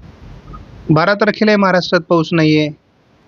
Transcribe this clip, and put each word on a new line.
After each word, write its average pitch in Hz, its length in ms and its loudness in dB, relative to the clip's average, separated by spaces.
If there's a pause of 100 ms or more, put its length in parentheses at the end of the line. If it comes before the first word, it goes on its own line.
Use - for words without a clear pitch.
(920)
बारा 170 220 2
तारखेलाही 214 440 0
महाराष्ट्रात 185 440 0
पाऊस 165 300 -2
नाहीये. 156 380 2 (580)